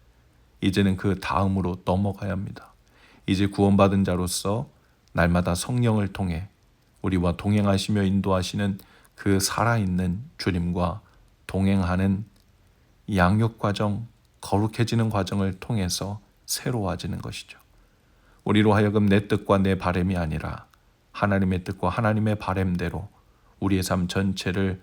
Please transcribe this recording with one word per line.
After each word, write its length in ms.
이제는 340
그 220
다음으로 640
넘어가야 460
합니다. 420
이제 200
구원받은 580
자로서 640
날마다 420
성령을 540
통해 400
우리와 340
동행하시며 680
인도하시는 760
그 240
살아있는 840
주님과 640
동행하는 760
양육 440
과정, 480
거룩해지는 720
과정을 440
통해서 640
새로워지는 720
것이죠. 400
우리로 300
하여금 320
내 220
뜻과 300
내 180
바램이 400
아니라 500
하나님의 520
뜻과 240
하나님의 480
바램대로 720
우리의 220
삶 260
전체를 760